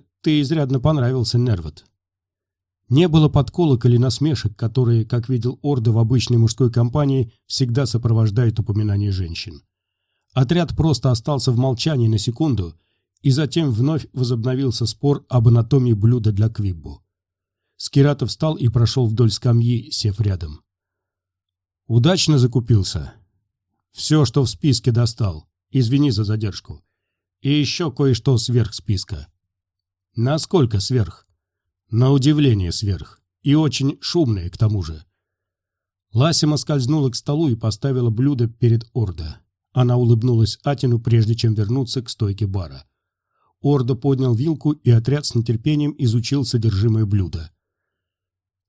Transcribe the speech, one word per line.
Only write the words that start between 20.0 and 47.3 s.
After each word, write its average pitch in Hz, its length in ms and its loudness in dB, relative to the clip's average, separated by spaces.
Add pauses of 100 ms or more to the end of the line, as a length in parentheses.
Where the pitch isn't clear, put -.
рядом. 82 420 -4 (1300)
«Удачно 123 500 2
закупился. 117 760 0 (800)
Всё, 151 340 0
что 135 180 0
в 117 60 0
списке, 131 420 0
достал. 113 560 -2 (220)
Извини 135 420 2
за 104 120 0
задержку. 104 600 -6 (580)
И 135 80 -2
ещё 147 420 -2
кое-что 131 460 2
сверх 117 360 0
списка». - 540 -6 (880)
«Насколько 127 640 0
сверх?» - 480 -4 (640)
«На 127 220 2
удивление 135 600 2
сверх. 95 500 -6 (220)
И 139 120 2
очень 143 460 0
шумное, 107 480 -2
к - 80 -14
тому 104 260 0
же». 78 220 -14 (1080)
Ласима 151 440 2
скользнула 139 540 0
к 120 40 -8
столу 151 340 -2
и 117 60 0
поставила 120 540 -2
блюдо 120 380 0
перед 117 460 0
Ордо. 82 480 -6 (320)
Она 123 240 2
улыбнулась 117 640 2
Атину, 131 360 0
прежде 117 360 2
чем 113 180 0
вернуться 117 480 -2
к 117 80 -10
стойке 101 380 -4
бара. 82 400 -8 (760)
Ордо 135 340 0
поднял 131 400 0
вилку, 151 360 -2
и 147 200 2
отряд 123 340 2
с - 100 -6
нетерпением 147 640 -2
изучил 123 480 -2
содержимое 110 600 0
блюда. 82 460 -2 (1160)